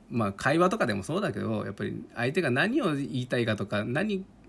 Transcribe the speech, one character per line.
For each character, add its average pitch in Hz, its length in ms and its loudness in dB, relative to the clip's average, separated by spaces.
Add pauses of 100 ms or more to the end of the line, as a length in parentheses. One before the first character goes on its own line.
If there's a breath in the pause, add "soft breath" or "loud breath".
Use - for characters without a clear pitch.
ま 113 180 0
あ、 98 60 -2
会 147 260 2
話 180 100 6
と 226 80 0
か - 80 2
で 110 80 2
も 98 100 -2
そ 151 140 -2
う 214 40 -2
だ 104 120 -2
け 101 60 -6
ど、 104 260 -2
や 101 60 -6
っ - 20 -10
ぱ 107 120 -6
り 107 180 -6 (120)
相 123 180 -2
手 190 80 2
が 139 100 2
何 208 300 2
を 170 120 2
言 135 280 -2
い 123 60 -6
た 127 120 0
い 113 60 2
か 110 100 2
と 98 100 -2
か、 104 180 -2
何、 185 400 0 (260)